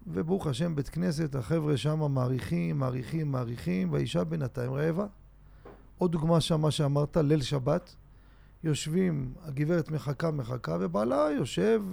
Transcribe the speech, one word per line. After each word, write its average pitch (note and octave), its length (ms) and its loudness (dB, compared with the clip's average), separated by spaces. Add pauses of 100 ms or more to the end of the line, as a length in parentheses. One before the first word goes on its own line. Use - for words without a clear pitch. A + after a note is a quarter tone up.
וברוך F3 400 0
השם, D3+ 280 0
בית C#3 140 -2
כנסת, D#3 460 -2
החבר'ה D3+ 420 0
שם D3+ 360 0
מאריכים, C#3+ 680 0
מאריכים, C3 520 -2
מאריכים, D3 640 -2
והאישה C#3+ 300 0
בינתיים C3 500 -4
רעבה. D#3+ 320 0 (920)
עוד F3+ 140 2
דוגמה E3 300 4
שם, D#3 200 2
מה D#3 100 4
שאמרת, C#3+ 460 2
ליל D3+ 240 4
שבת, C#3+ 540 -2 (680)
יושבים, D#3 680 0 (100)
הגברת D3+ 480 0
מחכה, D3 400 -2
מחכה, B2+ 480 -4
ובעלה A3+ 520 0
יושב, G#3+ 600 2